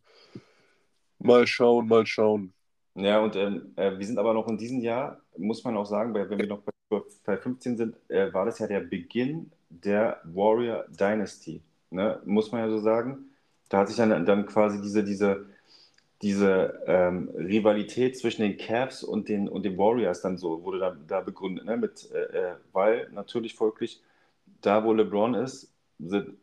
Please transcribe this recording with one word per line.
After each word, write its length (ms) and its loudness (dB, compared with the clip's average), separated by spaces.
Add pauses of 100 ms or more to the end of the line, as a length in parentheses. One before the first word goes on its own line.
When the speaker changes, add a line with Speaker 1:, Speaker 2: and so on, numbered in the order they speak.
(1200)
Speaker 1:
Mal 260 8
schauen, 420 4
mal 180 6
schauen. 480 2 (420)
Speaker 2:
Ja, 240 4
und, 160 0
ähm, 400 -2
äh, 220 0
wir 80 -8
sind 120 -4
aber 160 2
noch 140 -2
in 100 -4
diesem 220 -6
Jahr, 400 -4 (160)
muss 300 -6
man 100 -4
auch 100 -2
sagen, 280 -2
weil, 160 -2
wenn 100 -4
wir 80 -2
noch 140 -8
bei, 400 -6 (240)
bei 100 -2
fünfzehn 400 -6
sind, 220 -4 (100)
äh, 260 0
war 120 0
das 140 -4
ja 80 -4
der 120 -2
Beginn 720 -6 (180)
der 540 -2
Warrior 640 0
Dynasty, 760 -4 (280)
ne? 340 -2
Muss 300 0
man 80 -2
ja 80 -2
so 100 0
sagen. 520 0 (360)
Da 120 2
hat 100 4
sich 80 -8
dann, 280 4
dann 200 4
quasi 340 2
diese, 240 0
diese, 420 0 (760)
diese, 640 2
ähm, 500 2
Rivalität 840 0
zwischen 260 -2
den 120 0
Cavs 480 -4
und 240 -4
den, 220 -2
und 140 -8
den 140 -4
Warriors 440 2
dann 160 -4
so, 260 -6
wurde 160 -6
da, 160 -4 (100)
da 140 -4
begründet, 460 -10
ne? 100 -4
Mit, 380 -6
äh, 380 -4
äh, 40 -12 (160)
weil 400 2
natürlich 440 -8
folglich, 460 -4 (600)
da 240 2
wo 80 4
LeBron 400 2
ist, 400 -6 (260)
se-, 440 -4